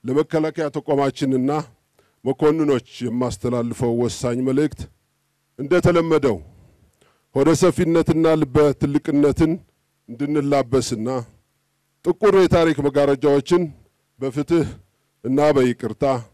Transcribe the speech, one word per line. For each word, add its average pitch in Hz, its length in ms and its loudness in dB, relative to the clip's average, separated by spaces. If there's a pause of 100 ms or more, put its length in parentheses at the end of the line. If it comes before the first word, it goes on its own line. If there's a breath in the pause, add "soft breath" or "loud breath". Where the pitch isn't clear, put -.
ለመከላከያ 156 680 -2
ተቋማችንና 139 800 -2 (720)
መኮንኖች 147 640 0 (140)
የማስተላልፈው 120 960 -4
ወሳኝ 120 460 -4
መልእክት 135 380 -2 (800)
እንደተለመደው 160 800 0 (960)
ሆደ 139 200 2
ሰፊነትና 165 800 2
ልበ 147 220 -2 (180)
ትልቅነትን 147 760 0 (560)
እንድንላበስና 131 1000 -2 (960)
ጥቁር 196 320 2
የታሪክ 165 440 4
መጋረጃዎችን 143 840 2 (580)
በፍትህ 143 460 -2 (580)
እና 139 280 2
በይቅርታ 123 520 0 (300)